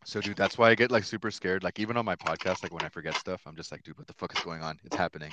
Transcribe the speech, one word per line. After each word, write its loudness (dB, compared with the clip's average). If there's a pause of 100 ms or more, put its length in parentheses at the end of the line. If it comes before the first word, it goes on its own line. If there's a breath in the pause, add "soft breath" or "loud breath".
So, -4
dude, -4
that's 2
why 10
I 10
get, 6
like, 4
super -4
scared. -2
Like, -2
even -2
on 2
my 0
podcast, -2
like, -6
when -6
I -6
forget -6
stuff, -4
I'm -16
just -12
like, -14
Dude, -18
what -18
the -18
fuck -8
is 0
going -6
on? -6
It's -6
happening. -4